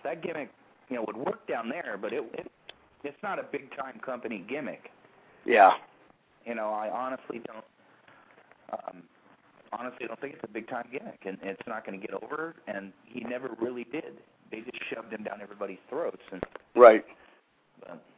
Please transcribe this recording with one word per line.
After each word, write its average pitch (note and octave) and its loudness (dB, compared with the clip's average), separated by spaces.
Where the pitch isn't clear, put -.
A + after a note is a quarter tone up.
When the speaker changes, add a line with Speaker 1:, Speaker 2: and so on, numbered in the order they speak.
Speaker 1:
That C#3+ -6
gimmick, D#3 -8
you B2+ -6
know, A2+ -4
would G2+ -8
work D#3 -6
down A#2 -4
there, A#2 -6
but G#2+ -4
it, C3+ -4
it, - -12
it's C#3+ -10
not F#3+ -4
a C#3+ -6
big C3+ -10
time C3+ -12
company A#2 -6
gimmick. B2 -8
Speaker 2:
Yeah. G2+ 10
Speaker 1:
You A#2 -6
know, G#2+ -4
I G#2+ -4
honestly B2 -8
don't, A2 -18
um, F2+ -10
honestly B2 -10
don't A2+ -12
think C#3+ -10
it's - -12
a - -12
big A2 -8
time A#2+ -8
gimmick, D3 -12
and G2 -8
it's G2 -10
not A2 -10
gonna G2 -10
get G2+ -12
over, D3+ -10
and G2 -10
he B2 -12
never B2 -8
really B2 -6
did. C3+ -10
They A2+ -10
just B2 -14
shoved A2+ -12
him G#2+ -10
down G#2 -10
everybody's G2+ -10
throats. B2 -6
And F2+ -10
Speaker 2:
Right. A2+ 12
Speaker 1:
but - -18